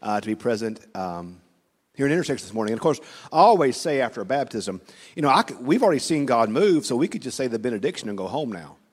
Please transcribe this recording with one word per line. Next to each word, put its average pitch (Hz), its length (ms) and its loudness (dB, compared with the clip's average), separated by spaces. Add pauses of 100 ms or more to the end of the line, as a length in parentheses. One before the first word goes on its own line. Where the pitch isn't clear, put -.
uh, 104 200 -2
to 104 40 -12
be 107 100 -2
present, 110 440 -2 (160)
um, 87 460 -10 (540)
here 135 100 -2
in 143 80 2
intersection 151 340 -2
this 101 60 -18
morning. 110 180 -2
And 113 80 -2
of - 20 -10
course, 156 200 2 (240)
I 156 140 0
always 175 360 6
say 147 240 -2
after 117 220 -2
a 98 40 -6
baptism, 107 540 -4 (340)
you 175 80 -6
know, 147 80 2
I 175 160 6
c-, - 140 -14
we've 143 240 2
already 170 160 4
seen 147 260 0
God 117 240 4
move, 160 360 2
so 127 100 -2
we 151 140 0
could - 140 -8
just 120 120 -8
say 131 120 -4
the 113 120 -2
benediction 110 480 -4
and 104 100 -6
go 95 100 -6
home 123 260 -6
now. 78 240 -14 (160)